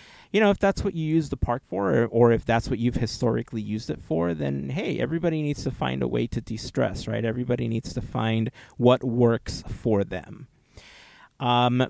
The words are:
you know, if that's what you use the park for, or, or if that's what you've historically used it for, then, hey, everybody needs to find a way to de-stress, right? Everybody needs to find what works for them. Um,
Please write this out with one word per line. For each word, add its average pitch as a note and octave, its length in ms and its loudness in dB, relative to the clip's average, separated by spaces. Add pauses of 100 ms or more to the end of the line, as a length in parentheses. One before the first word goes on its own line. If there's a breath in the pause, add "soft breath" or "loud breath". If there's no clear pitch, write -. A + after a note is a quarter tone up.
(320 loud breath)
you G3 80 2
know, G#3+ 120 4
if G3 80 0
that's F#3+ 240 0
what G3 100 -4
you D#3+ 120 -4
use D#3 240 2
the D3 80 -6
park - 300 -2
for, F#3+ 240 -2
or, A#2+ 140 4
or A#2 260 6
if G#2+ 140 2
that's A#2 240 2
what A#2+ 100 -2
you've A#2 160 2
historically A#2 640 -2
used G#2+ 280 -6
it - 120 -6
for, E3 320 -2
then, C#3 360 -4
hey, C#3+ 300 -4
everybody D#3+ 420 -2
needs D3 220 -4
to C3+ 80 -2
find C3 320 -2
a B2 40 0
way A#2+ 200 0
to A#2+ 120 -4
de-stress, A2 680 -4
right? A2 180 -2
Everybody A#2+ 420 -2
needs A2+ 280 -4
to B2 60 -6
find A2 480 -2 (280 loud breath)
what B2 260 6
works A#2 640 0
for G#2 380 0
them. F#2 420 -10 (920 soft breath)
Um, B2 500 4